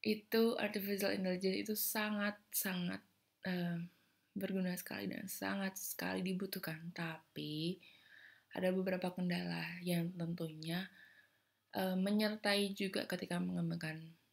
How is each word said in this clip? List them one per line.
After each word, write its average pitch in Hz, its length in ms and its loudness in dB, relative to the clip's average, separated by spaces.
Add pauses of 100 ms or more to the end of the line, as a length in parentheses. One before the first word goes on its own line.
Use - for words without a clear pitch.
itu 226 480 4
artificial 202 560 0
intelligence 185 480 2
itu 214 160 0
sangat-sangat, 202 1300 0 (400)
eh, 175 400 0 (480)
berguna 190 480 0
sekali - 320 -4
dan - 160 -6
sangat 196 480 -2
sekali 185 480 -2
dibutuhkan. 180 720 -4
Tapi 160 880 -4 (720)
ada 185 160 2
beberapa 185 400 0
kendala 175 720 -2
yang 175 320 0
tentunya, 165 720 -4 (880)
eh, 190 240 2
menyertai 202 800 4
juga 190 320 -2
ketika 180 320 0
mengembangkan 165 640 -2 (260)